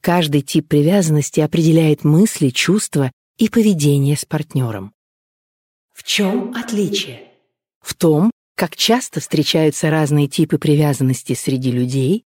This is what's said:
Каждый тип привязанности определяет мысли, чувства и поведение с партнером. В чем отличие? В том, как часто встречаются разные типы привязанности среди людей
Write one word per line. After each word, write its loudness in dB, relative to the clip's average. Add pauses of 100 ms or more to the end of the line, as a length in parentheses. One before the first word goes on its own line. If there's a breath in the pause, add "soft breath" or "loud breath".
Каждый 0
тип -2
привязанности 2
определяет 2
мысли, 2
чувства -2 (240)
и 0
поведение 2
с -8
партнером. -6 (1000)
В -20
чем -4
отличие? -6 (580)
В -12
том, 2 (240)
как -4
часто -2
встречаются 0
разные 2
типы 0
привязанности 0
среди -4
людей -2 (120)